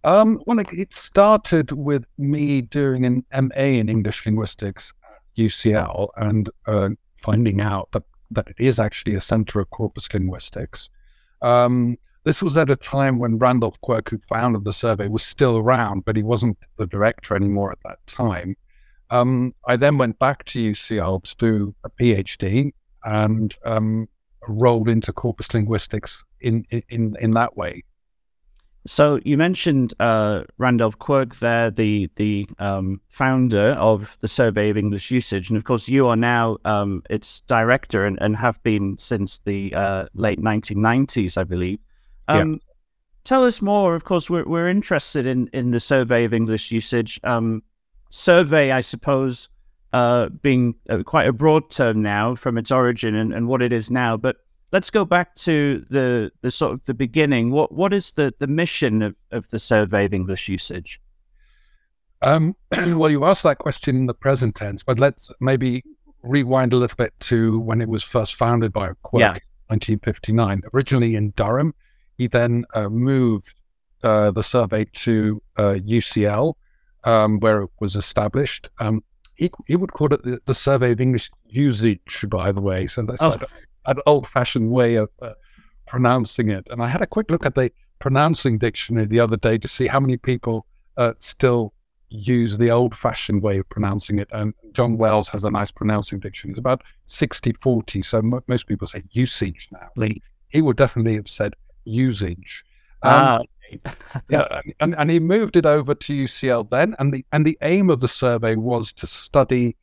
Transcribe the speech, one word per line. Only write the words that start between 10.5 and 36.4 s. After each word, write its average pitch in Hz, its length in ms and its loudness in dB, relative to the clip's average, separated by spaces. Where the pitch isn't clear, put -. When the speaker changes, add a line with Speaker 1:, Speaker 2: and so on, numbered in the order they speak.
Speaker 1:
Um, 123 540 4
this 156 180 0
was 160 160 0
at 147 140 2
a 135 40 4
time 135 440 -2
when 117 180 0
Randolph 123 440 2
Quirk, 113 280 -2
who 110 80 -6
founded 113 360 0
the 101 100 -4
survey, 107 340 -2
was 107 140 -2
still 123 360 0
around, 110 480 0
but 110 100 -2
he 107 80 0
wasn't 113 340 0
the 104 120 -6
director 101 480 0
anymore 101 360 0
at - 140 -12
that - 220 -16
time. 92 480 -4
Um, 123 400 2
I 123 80 2
then 139 240 2
went 120 180 -2
back 135 280 0
to - 140 -8
U 110 140 0
C 110 240 -6
L 95 220 -2
to - 180 -12
do 107 460 0
a - 60 -12
P 120 260 2
H - 240 -6
D 120 340 0
and, 107 600 0
um, 110 460 -2
rolled 113 420 4
into 113 240 0
corpus - 400 -6
linguistics 110 720 -2
in, 117 240 0
in, 113 300 -2
in 113 140 0
that 113 220 0
way. - 280 -8
Speaker 2:
So 147 360 4
you 143 140 0
mentioned, 156 600 2
uh, 110 460 2
Randolph 117 400 2
Quirk 135 380 0
there, 117 340 0
the, 104 460 0
the, 104 420 -2
um, 95 500 -4
founder 127 720 2
of 104 440 0
the - 60 -4
Survey 107 440 2
of 101 60 0
English 101 340 -2
Usage. 101 380 -2
And 110 80 0
of 104 60 -4
course, 120 240 -2
you 131 200 4
are 117 80 2
now, 117 500 2